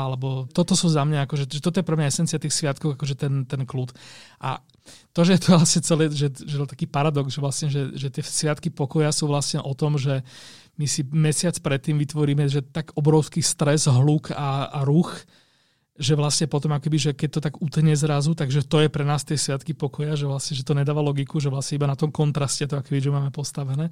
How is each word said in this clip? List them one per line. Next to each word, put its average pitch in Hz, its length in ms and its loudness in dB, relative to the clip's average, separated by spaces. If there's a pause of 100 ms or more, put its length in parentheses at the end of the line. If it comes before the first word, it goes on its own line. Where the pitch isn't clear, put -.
alebo 131 440 -4
toto 175 240 2
sú 180 140 2
za 156 160 4
mňa, 143 240 0
akože, 143 220 -2
že 147 120 -8
toto 175 180 0
je 170 60 0
pre 160 100 -2
mňa 156 140 2
esencia 160 300 0
tých 147 140 -4
sviatkov, 143 420 -2
akože 139 220 -4
ten, 139 180 -2 (100)
ten 131 180 -6
kľud. 127 280 -6 (500)
A 131 220 -6 (480)
to, - 100 -2
že 175 120 6
je 180 100 6
to - 100 4
vlastne 165 280 6
celé, 160 280 2
že, 147 240 -2
že 147 240 -10
je 143 80 -2
taký 139 220 -8
paradox, 143 420 0
že 131 120 -6
vlastne, 139 280 -4
že, 139 240 -2
že 139 160 -6
tie 127 120 -10
sviatky - 480 -2
pokoja 151 420 0
sú 151 160 -2
vlastne 143 320 0
o 135 140 -4
tom, 147 220 0
že 135 280 0 (520)
my 151 100 -4
si 147 200 -2
mesiac 156 520 2
predtým 147 400 -2
vytvoríme, 147 500 0
že 139 160 0
tak - 300 -8
obrovský 156 480 4
stres, 143 460 2
hluk 143 440 4
a, 139 360 -4
a 147 160 -6
ruch, 143 400 2 (720)
že 139 180 0
vlastne 147 320 2
potom 147 260 -2
akoby, 151 300 0
že 143 120 0
keď 143 180 -4
to 156 100 -4
tak 147 160 -4
utne 160 360 2
zrazu, 147 420 2
takže 143 280 0
to 156 160 2
je 151 100 6
pre 147 120 -4
nás 143 220 0
tie - 120 -4
sviatky 139 380 -2
pokoja, 147 400 -4
že 147 140 -2
vlastne, 139 260 -4
že 135 80 -6
to 147 140 -2
nedáva 143 260 0
logiku, 143 380 -2
že 143 100 0
vlastne 135 280 -4
iba 147 100 0
na 139 100 0
tom 151 140 0
kontraste 143 560 0
to 143 100 -4
akoby, 139 240 -2
že 135 80 0
máme 139 220 0
postavené. 143 600 -4